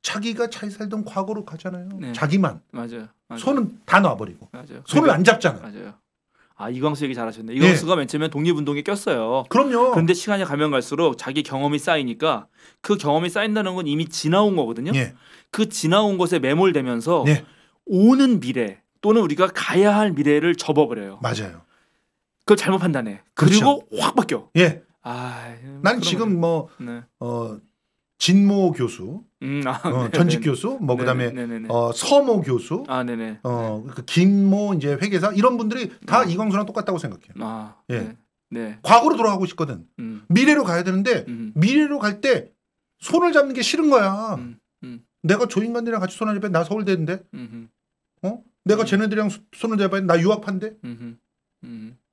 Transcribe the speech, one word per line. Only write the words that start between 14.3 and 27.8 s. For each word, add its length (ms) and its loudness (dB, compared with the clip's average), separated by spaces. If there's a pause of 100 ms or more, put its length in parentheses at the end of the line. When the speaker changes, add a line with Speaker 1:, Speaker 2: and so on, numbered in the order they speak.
Speaker 2:
거거든요. 400 -4
Speaker 1:
예. 180 -2 (380)
Speaker 2:
그 180 -2
지나온 480 2
것에 220 2
매몰되면서 880 2
Speaker 1:
예. 180 2 (400)
Speaker 2:
오는 540 6
미래 420 -6 (200)
또는 200 4
우리가 320 2
가야 420 2
할 180 2
미래를 420 2
접어버려요. 680 -2
Speaker 1:
맞아요. 400 -6 (800)
Speaker 2:
그걸 180 4
잘못 220 0
판단해. 420 -4 (140)
Speaker 1:
그렇죠. 240 6
Speaker 2:
그리고 280 2 (140)
확 140 -2
바뀌어. 420 -2
Speaker 1:
예. 260 4 (200)
Speaker 2:
아, 500 -12 (100)
Speaker 1:
난 180 -16
Speaker 2:
그런 200 2
Speaker 1:
지금 260 -2
Speaker 2:
거죠. 120 0
Speaker 1:
뭐, 300 -2 (100)
Speaker 2:
네. 220 -12 (180)
Speaker 1:
어, 400 -8 (580)